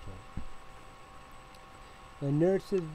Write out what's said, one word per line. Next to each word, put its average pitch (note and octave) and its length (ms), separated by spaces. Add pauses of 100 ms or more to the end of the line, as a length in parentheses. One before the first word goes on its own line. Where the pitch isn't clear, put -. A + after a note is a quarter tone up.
check. - 380 (1800)
The C#3+ 100
nurses, F#3 480 (140)